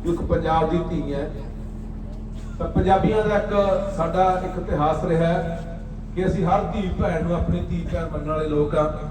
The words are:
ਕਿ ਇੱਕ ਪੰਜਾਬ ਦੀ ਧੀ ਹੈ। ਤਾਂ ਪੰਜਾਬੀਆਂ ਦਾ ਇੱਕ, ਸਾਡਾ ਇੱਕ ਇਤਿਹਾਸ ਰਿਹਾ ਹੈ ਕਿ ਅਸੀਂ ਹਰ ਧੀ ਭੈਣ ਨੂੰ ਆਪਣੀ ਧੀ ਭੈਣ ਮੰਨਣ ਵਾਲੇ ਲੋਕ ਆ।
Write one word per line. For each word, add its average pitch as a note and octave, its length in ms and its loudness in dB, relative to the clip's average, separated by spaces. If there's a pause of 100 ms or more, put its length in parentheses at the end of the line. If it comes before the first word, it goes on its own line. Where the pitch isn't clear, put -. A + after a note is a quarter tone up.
ਕਿ E3+ 60 2
ਇੱਕ E3+ 120 -2
ਪੰਜਾਬ D#3+ 480 2
ਦੀ E3+ 80 2 (120)
ਧੀ C#3+ 240 -2
ਹੈ। C#3+ 160 -4 (1300)
ਤਾਂ E3+ 100 -4
ਪੰਜਾਬੀਆਂ F#3+ 560 4
ਦਾ G#3 120 2
ਇੱਕ, G3 140 0 (460)
ਸਾਡਾ F3+ 480 2
ਇੱਕ - 140 -4
ਇਤਿਹਾਸ D#3 460 0
ਰਿਹਾ E3 240 2
ਹੈ E3 360 -2 (500)
ਕਿ F#3 120 0
ਅਸੀਂ F3 200 2
ਹਰ G3+ 160 4
ਧੀ F#3+ 280 -2 (120)
ਭੈਣ D#3+ 220 0
ਨੂੰ F3 120 0
ਆਪਣੀ E3+ 240 0
ਧੀ E3+ 320 -4
ਭੈਣ D#3+ 180 -2
ਮੰਨਣ D3+ 180 -4
ਵਾਲੇ D#3 200 -2
ਲੋਕ D3 260 2
ਆ। D#3 240 2 (120)